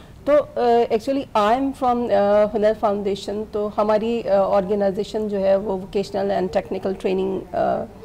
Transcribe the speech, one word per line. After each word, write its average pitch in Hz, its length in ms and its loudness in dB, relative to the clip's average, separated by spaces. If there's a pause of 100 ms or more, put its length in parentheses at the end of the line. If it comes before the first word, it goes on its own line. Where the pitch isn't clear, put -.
(300)
तो, 285 80 4
अ, 233 480 2
actually 269 400 -2 (120)
I 214 220 4
am 277 140 -2
from, 240 380 0
अ, 202 420 4
Hunar 214 200 2
Foundation, 202 720 -2
तो 208 240 -4
हमारी, 214 540 0
अ, - 120 0
organization 196 920 0
जो 202 100 -4
है 190 200 4
वो 196 200 -4
vocational 196 640 -2
and 185 120 -2
technical 190 400 -2
training, 190 480 -2
अ, - 440 -2 (180)